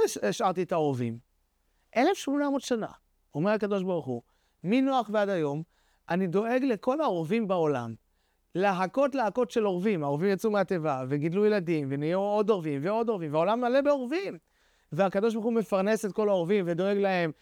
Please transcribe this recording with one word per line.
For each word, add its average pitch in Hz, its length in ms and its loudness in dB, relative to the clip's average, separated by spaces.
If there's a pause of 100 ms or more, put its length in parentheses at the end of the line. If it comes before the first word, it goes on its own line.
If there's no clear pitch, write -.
הש-, - 120 0
השארתי 190 460 0
את 175 100 -6
העורבים? 127 460 0 (760)
אלף 330 220 2
שמונה 285 320 -2
מאות 269 120 -2
שנה, 220 300 -4 (420)
אומר 165 160 0
הקדוש 202 320 0
ברוך 175 240 -4
הוא, 120 160 -6 (420)
מנוח 254 480 0
ועד 208 160 2
היום, 156 340 -2 (460)
אני 185 180 0
דואג 226 380 0
לכל 254 360 0
העורבים 196 480 0
בעולם. 143 460 0 (600)
להקות 196 600 0
להקות 233 360 0
של 220 140 0
עורבים, 180 400 0
העורבים 151 280 0
יצאו 208 180 0
מהתיבה, 156 580 0
וגידלו 165 380 0
ילדים, 165 440 0
ונהיו 151 280 0
עוד 208 320 2
עורבים, 156 340 0
ועוד 220 240 -2
עורבים, 170 240 -4
והעולם 190 280 2
מלא 247 200 2
בעורבים. 285 580 -2 (540)
והקדוש 196 420 0
ברוך 226 120 -4
הוא 240 60 0
מפרנס 208 520 0
את 190 80 -4
כל 214 160 0
העורבים, 190 400 2
ודואג 185 280 0
להם, 185 460 0